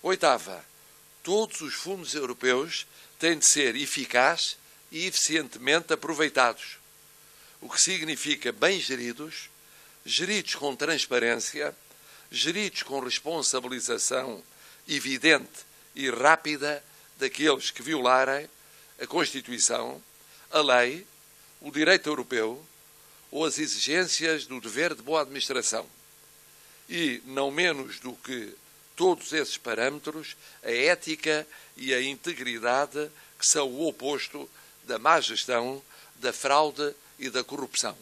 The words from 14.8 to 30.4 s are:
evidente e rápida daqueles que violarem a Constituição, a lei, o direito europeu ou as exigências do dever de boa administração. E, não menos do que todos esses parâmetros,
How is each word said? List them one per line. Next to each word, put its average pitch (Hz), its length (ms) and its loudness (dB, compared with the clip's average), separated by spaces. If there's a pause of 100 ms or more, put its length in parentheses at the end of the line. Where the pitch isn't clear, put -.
evidente 135 760 2 (300)
e 135 160 -2
rápida 147 720 2 (340)
daqueles 135 540 2
que - 120 -14
violarem 131 680 2 (520)
a 127 60 -8
Constituição, 123 960 -2 (480)
a 156 100 4
lei, 135 460 4 (540)
o 143 100 -12
direito 156 380 4
europeu 123 520 -2 (680)
ou 151 140 -2
as 151 160 -2
exigências 156 840 0
do 127 140 -12
dever 139 360 -2
de 113 60 -18
boa 151 180 0
administração. 127 680 -2 (1040)
E, 151 340 -2
não 135 260 -2
menos 147 500 -2
do 127 120 -10
que 110 420 -10 (420)
todos 170 360 2
esses 151 240 -2
parâmetros, 143 800 -4 (260)